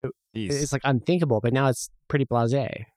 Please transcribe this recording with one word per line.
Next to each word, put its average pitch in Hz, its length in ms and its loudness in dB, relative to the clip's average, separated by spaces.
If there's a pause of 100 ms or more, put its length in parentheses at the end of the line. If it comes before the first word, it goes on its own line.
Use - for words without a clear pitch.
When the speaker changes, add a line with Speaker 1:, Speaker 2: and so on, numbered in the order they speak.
Speaker 1:
It, 135 80 -6 (240)
Speaker 2:
Jeez. 107 160 -4
Speaker 1:
it's, 143 220 -2
like, 135 100 -2
unthinkable, 135 580 2
but 117 120 2
now 135 140 4
it's - 220 -2 (180)
pretty 139 180 0
blasé. 117 600 0 (100)